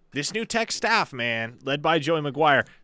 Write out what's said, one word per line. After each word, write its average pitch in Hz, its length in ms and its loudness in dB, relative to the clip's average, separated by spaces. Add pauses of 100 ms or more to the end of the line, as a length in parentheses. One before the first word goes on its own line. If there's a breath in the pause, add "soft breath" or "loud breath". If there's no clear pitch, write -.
(120)
this 143 200 -6
new 220 120 -4
Tech 226 280 -2
staff, 214 400 0
man, 117 520 -4
led 139 180 -4
by 160 160 4
Joey 156 220 0
McGuire, 143 460 2 (180 soft breath)